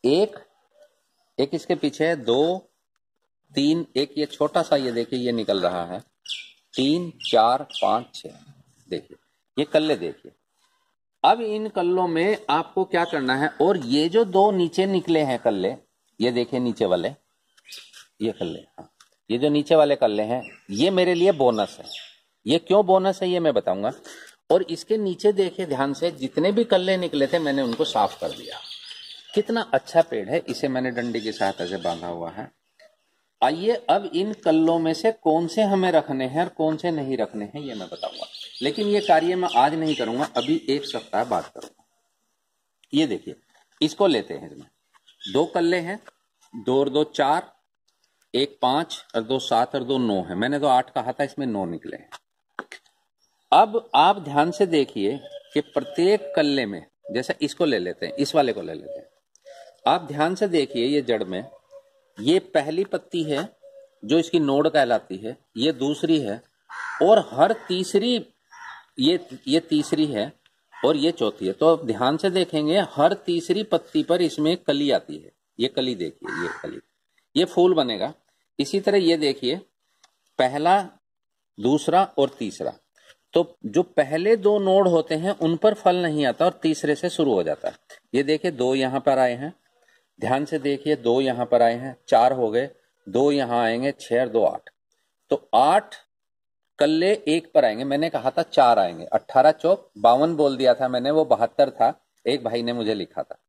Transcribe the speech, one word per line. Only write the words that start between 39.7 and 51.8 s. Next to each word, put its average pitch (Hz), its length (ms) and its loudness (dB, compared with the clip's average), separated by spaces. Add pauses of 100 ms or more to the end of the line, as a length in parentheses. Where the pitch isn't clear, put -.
नहीं 156 200 -2
करूंगा, 123 300 -2 (120)
अभी 139 320 -2
एक 139 180 -2
सप्ताह - 380 -4
बाद 107 220 -4
करूंगा। - 380 -20 (1080)
ये 151 140 2
देखिए, 90 280 -8 (460)
इसको 156 260 0
लेते 117 280 0
हैं, 73 160 -14
इसमें 73 160 -20 (560)
दो 120 240 0
कल्ले 175 340 -2
हैं, 185 200 -8 (540)
दो 123 260 0
और 143 80 0
दो 147 180 0
चार, 151 460 -2 (840)
एक 139 280 -2
पाँच 143 420 -2 (120)
और 113 60 -2
दो 127 180 -2
सात 123 340 0
और 131 100 -4
दो 131 140 -2
नौ 107 240 0
है। 85 120 -8
मैंने 127 260 -2
तो 147 80 -2
आठ 127 220 2
कहा 123 220 -6
था, 143 120 -2
इसमें 139 220 -6
नौ 101 200 -4
निकले 85 300 -10